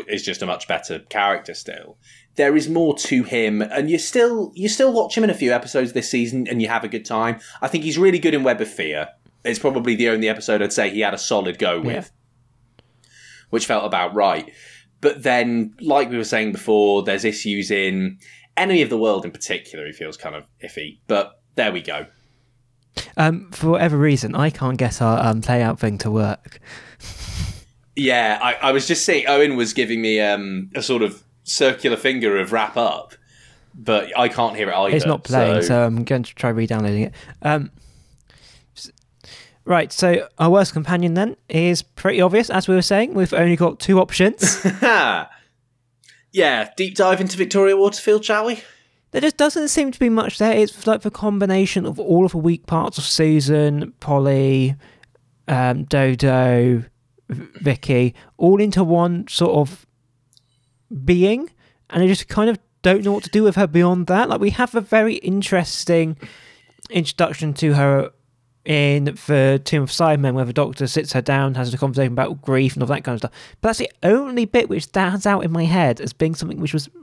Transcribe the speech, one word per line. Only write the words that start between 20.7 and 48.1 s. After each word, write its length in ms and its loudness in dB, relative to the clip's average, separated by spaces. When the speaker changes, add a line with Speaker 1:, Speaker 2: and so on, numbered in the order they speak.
Speaker 1:
But 340 -4
there 180 -2
we 80 -8
go. 240 -10
Speaker 2:
Um, 360 0
for 180 -2
whatever 280 2
reason, 380 2
I 140 0
can't 280 -4
get 240 -2
our, 240 2
um, 160 0
play 200 0
out 180 -2
thing 200 -2
to 120 -4
work. 480 -4
Speaker 1:
Yeah, 460 2
I, 140 0
I 160 0
was 160 0
just 180 0
saying, 220 0
Owen 280 4
was 180 -2
giving 280 -2
me, 180 0
um, 560 -2
a 60 -6
sort 200 0
of 220 -4
circular 540 0
finger 400 0
of 140 -4
wrap 240 -2
up, 380 -4
but 440 -2
I 100 4
can't 300 -2
hear 120 -2
it 60 -2
either, 200 2
Speaker 2:
It's 100 0
not 180 -2
playing, 380 2
Speaker 1:
so 80 0
Speaker 2:
so 160 2
I'm 180 -2
going 200 -2
to 120 -18
try 140 -4
re-downloading 540 -2
it. 100 -8
Um, 300 -2
s-, 160 -18
right, 280 0
so 340 2
our 120 2
worst 240 4
companion 400 -2
then 220 -2
is 340 0
pretty 400 -2
obvious, 280 4
as 180 -2
we 80 4
were 60 4
saying. 320 0
We've 200 0
only 220 4
got 240 0
two 200 4
options. 640 0
Speaker 1:
<laughs> 460 2
Yeah, 460 2
deep 160 -2
dive 280 4
into 160 -4
Victoria 380 2
Waterfield, 480 2